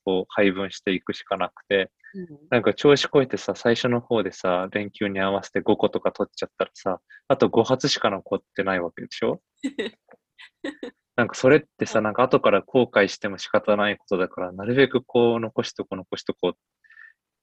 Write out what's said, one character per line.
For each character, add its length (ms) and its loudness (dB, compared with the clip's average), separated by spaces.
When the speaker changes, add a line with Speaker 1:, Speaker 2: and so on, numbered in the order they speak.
Speaker 1:
を 240 -2
配 220 2
分 200 -6
し 100 -16
て 120 -2
い 80 -4
く 120 -8
し 100 -12
か 140 -4
な 120 -2
く 180 -20
て、 240 0
Speaker 2:
う 80 -12
ん。 60 -14
Speaker 1:
な 100 2
ん 20 -2
か 120 2
調 220 6
子 120 -2
こ 140 4
い 60 0
て 100 -6
さ、 180 -6
最 200 0
初 120 -2
の 140 0
方 220 -2
で 80 -4
さ、 400 -2
連 200 -6
休 160 -4
に 120 -4
合 120 0
わ 120 -2
せ 80 -18
て 100 -2
五 160 2
個 120 2
と 100 -4
か 120 -2
取 180 -4
っ 40 -20
ち 100 -8
ゃ 40 -8
っ 100 -14
た 80 -2
ら 80 -20
さ、 260 -6
あ 100 2
と 120 4
五 140 4
発 240 0
し 120 -2
か 100 0
残 280 -4
っ 20 -2
て 80 -4
な 120 0
い 60 -2
わ 100 -6
け 100 -16
で 80 -14
し 140 -10
ょ？ 180 -4
Speaker 2:
<laughs> 1400 -12
Speaker 1:
な 100 2
ん 20 -8
か 80 -10
そ 120 2
れ 120 8
っ 40 -6
て 80 -4
さ、 140 -2
Speaker 2:
う 20 -2
ん。 40 -2
Speaker 1:
な 60 -2
ん 20 -8
か 100 2
後 180 2
か 100 4
ら 100 4
後 220 2
悔 240 2
し 100 -6
て 120 -6
も 80 -10
仕 120 -14
方 280 2
な 120 2
い 80 -4
こ 120 -20
と 80 0
だ 100 0
か 140 -10
ら、 100 -6
な 140 -10
る 100 -2
べ 120 6
く 140 0
こ 340 2
う 40 -4
残 240 -4
し 100 -8
と 100 -10
こ 100 -12
う、 40 -8
残 200 -12
し 60 -16
と 100 -6
こ 160 -2
う 20 -4
っ 20 -12